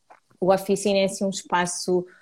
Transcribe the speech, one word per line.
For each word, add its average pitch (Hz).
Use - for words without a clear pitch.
O 185
Oficina 196
é 196
assim 196
um 196
espaço 180